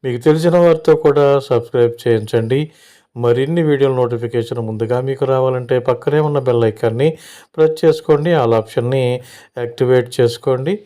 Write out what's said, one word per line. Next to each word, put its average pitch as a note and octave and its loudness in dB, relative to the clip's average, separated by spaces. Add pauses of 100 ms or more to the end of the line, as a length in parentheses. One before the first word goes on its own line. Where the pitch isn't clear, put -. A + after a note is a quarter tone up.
మీకు A#2+ -6
తెలిసిన D#3+ 2
వారితో D#3+ 4 (120)
కూడా C#3+ 4 (220)
సబ్స్క్రైబ్ A#2 0
చేయించండి. A2+ 0 (640)
మరిన్ని C3+ 0
వీడియోల C#3 2
నోటిఫికేషన్ A#2 -4
ముందుగా A2 -4 (100)
మీకు C3+ -4
రావాలంటే C3 0 (120)
పక్కనే B2+ 0
ఉన్న D3 -2
బెల్ A#2+ 2
ఐకాన్ని A#2 -2 (460)
ప్రెస్ D#3+ 0
చేసుకోండి, D#3 2
ఆల్ A#2 2
ఆప్షన్ని B2+ -4 (580)
యాక్టివేట్ B2 0 (100)
చేసుకోండి. C3 -2 (120)